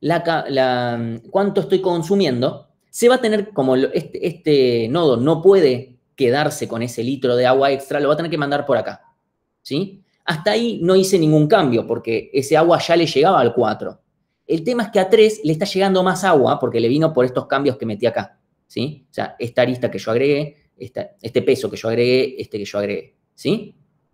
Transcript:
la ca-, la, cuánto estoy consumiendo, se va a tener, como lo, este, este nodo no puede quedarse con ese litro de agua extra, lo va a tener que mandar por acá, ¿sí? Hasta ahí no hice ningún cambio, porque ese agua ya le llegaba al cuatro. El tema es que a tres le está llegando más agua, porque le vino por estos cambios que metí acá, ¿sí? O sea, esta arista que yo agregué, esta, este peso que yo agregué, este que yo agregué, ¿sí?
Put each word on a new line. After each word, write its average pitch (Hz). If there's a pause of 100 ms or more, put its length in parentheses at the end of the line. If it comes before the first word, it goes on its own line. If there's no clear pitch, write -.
la 139
ca-, 160
la, 123 (100)
cuánto 196
estoy 190
consumiendo, 170 (220)
se -
va 254
a 247
tener, 214
como 131
lo, 135
este, -
este 131
nodo 147
no 156
puede 156 (160)
quedarse 139
con 117
ese 120
litro 127
de 123
agua 135
extra, 139
lo 143
va 151
a -
tener 165
que 160
mandar 143
por 131
acá, - (600)
¿sí? 185 (200)
Hasta 165
ahí 233
no 180
hice 190
ningún 151
cambio, 139
porque 113
ese 139
agua 165
ya -
le 170
llegaba 160
al 120
cuatro. 107 (440)
El 160
tema 240
es 202
que 202
a 190
tres 214
le 151
está 156
llegando 190
más 180
agua, 147
porque 117
le 117
vino 156
por 127
estos 127
cambios 139
que 113
metí 110
acá, - (280)
¿sí? 135
O -
sea, -
esta 120
arista 123
que 98
yo 110
agregué, 143
esta, -
este 120
peso 123
que 98
yo 113
agregué, 123
este 110
que 101
yo 104
agregué, 101 (180)
¿sí? 202 (400)